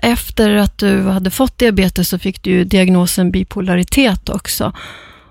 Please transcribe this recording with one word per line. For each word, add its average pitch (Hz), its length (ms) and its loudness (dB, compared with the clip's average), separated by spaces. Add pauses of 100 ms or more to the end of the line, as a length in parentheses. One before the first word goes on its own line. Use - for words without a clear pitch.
efter 226 480 0
att 208 280 0
du 196 240 2
hade 190 280 0
fått - 280 -2
diabetes 190 500 2
så 180 100 -4
fick - 240 -8
du 185 80 -2
ju 185 140 2
diagnosen 185 680 2
bipolaritet 185 960 0
också. - 440 -6 (580)